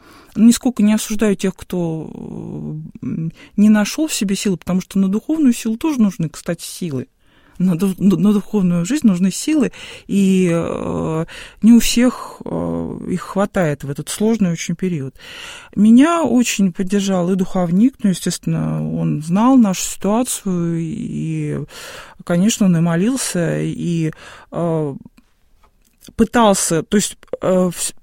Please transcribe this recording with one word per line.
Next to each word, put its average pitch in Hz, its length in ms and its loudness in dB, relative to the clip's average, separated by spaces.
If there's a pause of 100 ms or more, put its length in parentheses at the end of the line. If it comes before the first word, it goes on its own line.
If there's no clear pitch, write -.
(360)
Нисколько 233 460 4
не 208 120 4
осуждаю 214 420 0
тех, - 200 -2
кто, 165 560 -6
э, - 920 -12
м, 160 260 -6 (240)
не 208 140 6
нашёл 214 380 2
в - 60 -6
себе 196 220 -2
силы, 190 220 -2
потому 180 240 -2
что - 160 -4
на 190 100 4
духовную 254 460 2
силу 226 220 -4
тоже 294 240 0
нужны, 180 280 0
кстати, - 360 -8
силы, 139 420 -8 (520)
на 185 180 2
ду-, 190 220 0
на 190 340 4
духовную 185 520 0
жизнь 254 220 0
нужны 185 240 2
силы, 302 420 -2 (340)
и, 190 460 2
э, 165 720 -4 (380)
не 220 100 8
у 233 80 8
всех, - 640 0
э, - 540 -6 (120)
их 180 120 -4
хватает 180 600 -2
в 135 60 -8
этот 143 180 -10
сложный 214 440 0
очень 170 240 -6
период. 160 380 -6 (600)
Меня 262 480 6
очень 233 500 0
поддержал 190 580 0
и 196 60 0
духовник, 185 680 2
ну, 202 80 2
естественно, 160 720 -4 (160)
он 156 240 -2
знал 208 340 4
нашу 202 260 4
ситуацию, 185 1000 -2
и, 156 800 -6 (680)
конечно, 190 420 2
он 180 100 4
и 160 40 2
молился, 170 800 0
и, 160 520 -4 (380)
э, 156 440 -4 (1200)
пытался, 208 680 2
то - 140 -2
есть, - 220 -2 (220)
э, 185 300 2
вс-, - 320 -8